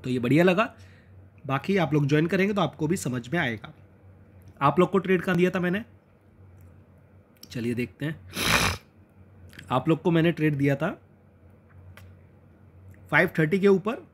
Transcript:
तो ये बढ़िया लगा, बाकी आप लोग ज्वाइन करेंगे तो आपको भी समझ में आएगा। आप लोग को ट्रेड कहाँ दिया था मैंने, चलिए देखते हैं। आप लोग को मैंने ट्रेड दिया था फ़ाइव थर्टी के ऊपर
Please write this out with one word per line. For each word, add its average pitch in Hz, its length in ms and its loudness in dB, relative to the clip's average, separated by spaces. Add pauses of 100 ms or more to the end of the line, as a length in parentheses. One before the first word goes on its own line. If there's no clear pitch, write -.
तो 127 100 -8
ये 127 80 -2
बढ़िया 135 260 4
लगा, 190 300 2 (720)
बाकी 139 300 -2
आप 156 180 0
लोग 147 120 2
ज्वाइन 151 200 2
करेंगे 196 280 0
तो 202 60 0
आपको 151 260 -4
भी 175 120 0
समझ 123 300 -6
में 165 120 -2
आएगा। 117 320 -6 (880)
आप 143 200 2
लोग 180 100 4
को 196 80 2
ट्रेड 185 240 0
कहाँ 180 140 -2
दिया 180 140 2
था 185 100 -4
मैंने, 180 240 -2 (1700)
चलिए 120 240 -6
देखते 120 300 -8
हैं। - 480 -6 (1160)
आप 131 180 -2
लोग 160 140 2
को 180 80 0
मैंने 165 220 2
ट्रेड 156 220 0
दिया 139 220 0
था 156 120 -4 (2250)
फ़ाइव 160 280 4
थर्टी 160 200 2
के 190 100 4
ऊपर 196 340 2 (120)